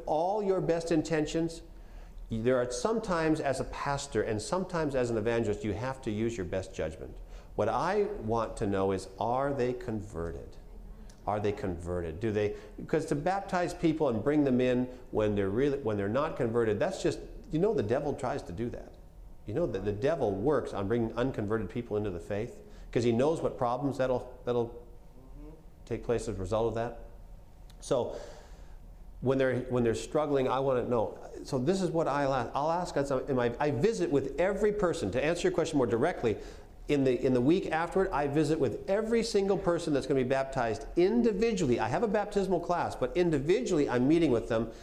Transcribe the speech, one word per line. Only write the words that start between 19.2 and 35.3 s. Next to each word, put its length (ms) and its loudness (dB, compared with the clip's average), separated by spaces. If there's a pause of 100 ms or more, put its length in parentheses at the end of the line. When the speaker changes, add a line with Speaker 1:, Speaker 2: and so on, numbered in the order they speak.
Speaker 1:
You 80 -6
know 120 0
that 200 -2
the 80 2
devil 380 2
works 420 0
on 140 -2
bringing 280 0
unconverted 540 -2
people 260 -4
into 140 0
the 100 -6
faith 380 -6 (320)
because 160 2
he 80 4
knows 280 2
what 160 -2
problems 420 0
that'll, 300 0 (140)
that'll 240 0
Speaker 2:
Mm-hmm. 880 -16 (300)
Speaker 1:
take 180 -6
place 200 0
as 120 -6
a 40 -6
result 280 0
of 80 -4
that. 240 -4 (800)
So 380 -2 (1040)
when 180 2
they're, 300 2
when 140 2
they're 120 4
struggling, 520 2
I 120 2
wanna 240 2
know. 340 0 (260)
So 140 -2
this 240 2
is 80 0
what 180 0
I'll 260 2
ask. 200 -2
I'll 180 0
ask 260 -2
on 80 2
some, 220 0
in 80 0
my, 240 2
I 120 2
visit 400 2
with 280 2
every 320 2
person. 400 0
To 120 0
answer 240 2